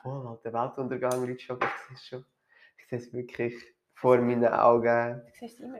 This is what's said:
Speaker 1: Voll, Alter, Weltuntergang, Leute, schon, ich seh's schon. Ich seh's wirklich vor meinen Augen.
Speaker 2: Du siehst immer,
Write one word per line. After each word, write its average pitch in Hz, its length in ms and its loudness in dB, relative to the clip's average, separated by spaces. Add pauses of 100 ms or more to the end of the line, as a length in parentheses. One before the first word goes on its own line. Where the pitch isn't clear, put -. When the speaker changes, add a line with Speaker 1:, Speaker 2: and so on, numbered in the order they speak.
Speaker 1:
Voll, 131 240 -10
Alter, 113 260 -10
Weltuntergang, 127 720 -2
Leute, 123 120 -8
schon, 123 220 -10
ich 123 60 0 (300)
seh's - 100 -20
schon. 127 180 -14 (520)
Ich - 100 -20
seh's 123 260 -10
wirklich 120 400 -6 (400)
vor 127 240 6
meinen 120 360 2
Augen. 120 720 4
Speaker 2:
Du - 140 -20
siehst - 220 -18
immer, 254 180 -16